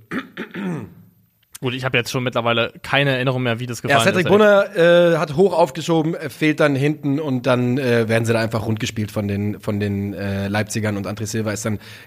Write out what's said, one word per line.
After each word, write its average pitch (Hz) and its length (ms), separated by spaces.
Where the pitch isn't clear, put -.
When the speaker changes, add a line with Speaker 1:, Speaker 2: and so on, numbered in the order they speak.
Speaker 1:
<clears throat> 180 760
Speaker 2:
Gut, 127 100
ich 131 140
hab 127 80
jetzt 120 160
schon 127 120
mittlerweile 117 480
keine 139 300
Erinnerung 127 300
mehr, 117 160
wie 123 80
das 120 140
Speaker 1:
Ja, - 80
Speaker 2:
gefallen 117 160
Speaker 1:
Cedric 185 220
Speaker 2:
ist, - 40
ey. - 0
Speaker 1:
Brunner, 202 460
äh, 170 400
hat 151 200
hoch 180 180
aufgeschoben, 165 600
äh, 156 140
fehlt 151 320
dann 147 160
hinten 143 420
und 135 280
dann, 123 320
äh, 120 320
werden 113 160
sie 113 80
da 113 60
einfach 113 260
rundgespielt 107 440
von 104 160
den, 101 320
von 104 220
den, 101 320
äh, 98 360
Leipzigern. 104 500
Und 98 80
André 104 180
Silva 107 280
ist 101 120
dann, 107 140